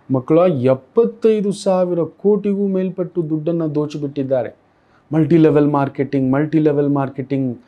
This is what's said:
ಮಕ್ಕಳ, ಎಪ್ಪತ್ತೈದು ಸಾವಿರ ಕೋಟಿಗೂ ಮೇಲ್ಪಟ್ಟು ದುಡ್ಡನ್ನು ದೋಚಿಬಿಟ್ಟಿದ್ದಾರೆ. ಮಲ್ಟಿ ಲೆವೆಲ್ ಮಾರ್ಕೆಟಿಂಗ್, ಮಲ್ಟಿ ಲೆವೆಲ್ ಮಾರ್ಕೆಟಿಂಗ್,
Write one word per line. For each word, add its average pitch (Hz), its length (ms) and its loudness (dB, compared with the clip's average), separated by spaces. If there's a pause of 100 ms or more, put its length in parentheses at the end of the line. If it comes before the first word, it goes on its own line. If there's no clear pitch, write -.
(140)
ಮಕ್ಕಳ, 160 340 2
ಎಪ್ಪತ್ತೈದು 196 1040 0
ಸಾವಿರ 185 480 0
ಕೋಟಿಗೂ 202 680 -2
ಮೇಲ್ಪಟ್ಟು 185 600 -4
ದುಡ್ಡನ್ನು 156 460 -2
ದೋಚಿಬಿಟ್ಟಿದ್ದಾರೆ. 143 800 -4 (580)
ಮಲ್ಟಿ 160 240 4
ಲೆವೆಲ್ 151 300 6
ಮಾರ್ಕೆಟಿಂಗ್, 139 680 -2
ಮಲ್ಟಿ 151 260 0
ಲೆವೆಲ್ 147 300 2
ಮಾರ್ಕೆಟಿಂಗ್, 135 800 -4